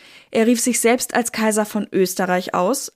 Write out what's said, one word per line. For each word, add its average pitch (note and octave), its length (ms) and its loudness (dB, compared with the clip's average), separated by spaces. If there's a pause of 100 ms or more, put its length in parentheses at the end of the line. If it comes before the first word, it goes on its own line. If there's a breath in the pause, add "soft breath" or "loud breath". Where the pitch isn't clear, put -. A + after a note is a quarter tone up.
(320 loud breath)
Er A3 160 4
rief A#3 140 4
sich A#3+ 180 0
selbst B3 340 0
als A#3+ 200 -2
Kaiser G#3+ 320 0
von G#3 260 -6
Österreich F#3 640 0
aus, F#3+ 420 -2